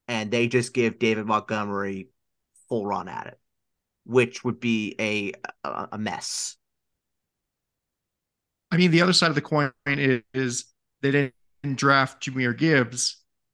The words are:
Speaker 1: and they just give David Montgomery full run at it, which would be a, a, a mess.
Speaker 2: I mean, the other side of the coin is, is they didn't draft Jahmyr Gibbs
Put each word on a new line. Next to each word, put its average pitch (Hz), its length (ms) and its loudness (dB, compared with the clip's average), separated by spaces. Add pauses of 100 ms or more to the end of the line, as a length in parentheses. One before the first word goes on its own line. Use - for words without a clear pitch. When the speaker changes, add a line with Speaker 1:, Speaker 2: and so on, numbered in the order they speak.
Speaker 1:
and 110 220 -4
they 120 180 2
just 120 260 0
give 117 260 0
David 110 260 2
Montgomery 101 840 -2 (580)
full 110 180 -4
run 92 220 -4
at - 200 -10
it, - 120 -18 (640)
which 120 400 0
would 117 160 -4
be 110 400 -2
a, 107 340 -2 (300)
a, - 300 -8
a - 40 -8
mess. - 600 -8 (2000)
Speaker 2:
I 165 80 0
mean, 175 140 6
the 165 100 6
other 180 120 4
side 170 160 4
of 147 60 -2
the 147 60 0
coin 147 300 -2 (140)
is, 139 380 0 (100)
is 127 320 -2 (360)
they 139 100 0
didn't 139 680 -4
draft 139 460 2
Jahmyr 127 340 -2
Gibbs 127 600 0 (360)